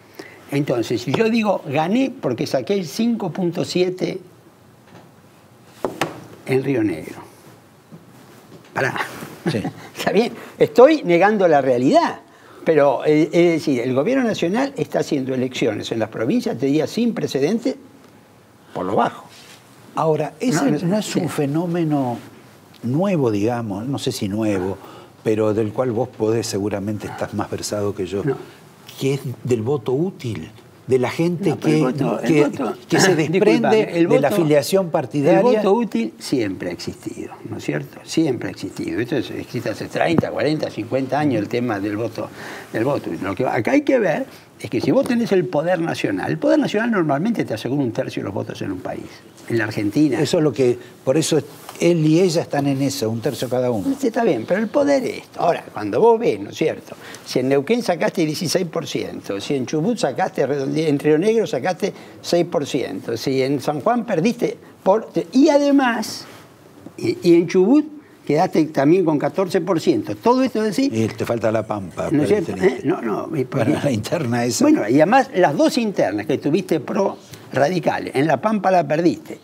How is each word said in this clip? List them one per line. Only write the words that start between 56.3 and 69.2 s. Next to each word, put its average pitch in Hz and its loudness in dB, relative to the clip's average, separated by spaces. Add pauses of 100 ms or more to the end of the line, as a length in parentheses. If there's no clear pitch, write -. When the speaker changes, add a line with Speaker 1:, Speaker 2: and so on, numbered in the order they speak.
Speaker 1:
¿no 101 -10
es 107 -14
cierto? - -4 (280)
Si - -4
en 131 0
Neuquén 143 2
sacaste 170 0
dieciséis 165 -2
por 156 -6
ciento, 98 -6
si 147 -4
en 131 -2
Chubut 180 0
sacaste, 151 -2
redondi-, 143 -2
en 143 2
Río 151 4
Negro 220 2
sacaste 170 -4 (260)
seis 170 2
por 165 -2
ciento, 113 -4
si 131 0
en 135 0
San 151 -2
Juan 233 0
perdiste 196 0 (260)
por, 220 2 (240)
y 285 6
además, 277 2 (720)
y, - -2
y 170 6
en 170 6
Chubut 226 4 (400)
quedaste 160 2
también 156 4
con 156 2
catorce 180 0